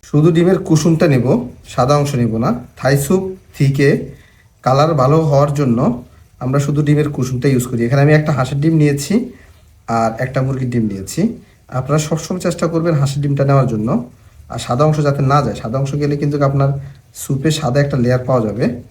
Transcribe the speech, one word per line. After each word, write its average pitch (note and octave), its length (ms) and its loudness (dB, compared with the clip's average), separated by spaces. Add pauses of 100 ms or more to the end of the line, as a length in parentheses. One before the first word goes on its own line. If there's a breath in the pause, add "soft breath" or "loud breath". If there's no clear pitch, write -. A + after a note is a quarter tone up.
শুধু D3+ 280 4
ডিমের E3+ 280 4
কুসুমটা E3 500 2
নেব, C#3 400 2 (200)
সাদা C#3 280 0
অংশ C#3+ 180 0
নেব A2+ 220 0
না। E3 280 -2 (120)
থাই C#3 220 2
স্যুপ F#3+ 380 -2 (220)
থেকে C#3 540 2 (500 loud breath)
কালার D3 320 2
ভালো C#3+ 260 4
হওয়ার C#3+ 340 2
জন্য C#3 500 0 (360 soft breath)
আমরা C3 200 -2
শুধু D3 220 -2
ডিমের D3 280 2
কুসুমটা C3 380 -2
ইউজ B2+ 180 2
করি। A#2 200 -2
এখানে C#3 160 2
আমি D3+ 100 4
একটা D3+ 200 2
হাঁসের C3+ 280 -2
ডিম D#3+ 140 2
নিয়েছি D3+ 580 0 (540 loud breath)
আর A2+ 320 0
একটা C3 240 -4
মুরগির B2+ 280 -4
ডিম A#2 160 0
নিয়েছি। G2 520 -4 (300 loud breath)
আপনারা C3 300 -2
সবসময় E3 420 -4
চেষ্টা F3+ 260 -2
করবেন E3 280 0
হাঁসের C#3 280 0
ডিমটা C#3+ 220 0
নেওয়ার C#3 220 4
জন্য, A2+ 440 -2 (380 soft breath)
আর A#2+ 100 -10
সাদা B2+ 260 -2
অংশ D3+ 160 2
যাতে C#3+ 220 0
না C#3 200 2
যায়। G#2+ 120 -4
সাদা A2+ 240 -6
অংশ C#3 160 -2
গেলে D3 220 -2
কিন্তু C#3+ 280 0
আপনার C#3 240 2 (460 loud breath)
স্যুপে D3+ 360 -4
সাদা C#3 300 -2
একটা C#3 160 -2
লেয়ার B2 300 0
পাওয়া A#2+ 200 0
যাবে G#2+ 180 -4 (260)